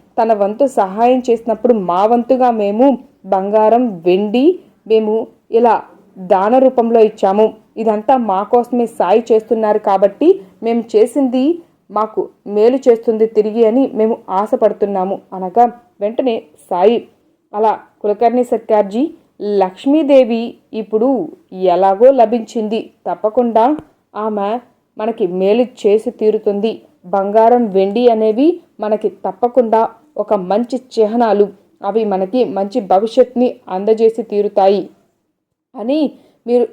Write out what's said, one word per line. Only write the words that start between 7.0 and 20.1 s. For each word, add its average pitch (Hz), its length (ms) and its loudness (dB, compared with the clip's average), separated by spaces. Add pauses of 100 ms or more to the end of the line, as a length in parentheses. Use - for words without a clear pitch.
ఇదంతా 214 400 0
మా 208 260 -2
కోసమే 240 420 0
సాయి 214 460 0
చేస్తున్నారు 220 480 0
కాబట్టి 208 600 0 (220)
మేము 233 200 -2 (120)
చేసింది 262 640 0 (320)
మాకు 214 380 -4 (180)
మేలు 214 280 2
చేస్తుంది 226 500 0
తిరిగి 214 420 0
అని 254 260 0
మేము 220 240 -2 (120)
ఆశపడుతున్నాము" 196 920 -2 (120)
అనగా 190 380 0 (300)
వెంటనే 226 420 -4 (260)
సాయి, 196 380 0 (460)
"అలా 208 260 -2 (220)
కులకర్ణి 226 420 0
సర్కార్జీ, 220 680 -2 (300)
లక్ష్మీదేవి 233 1120 0 (180)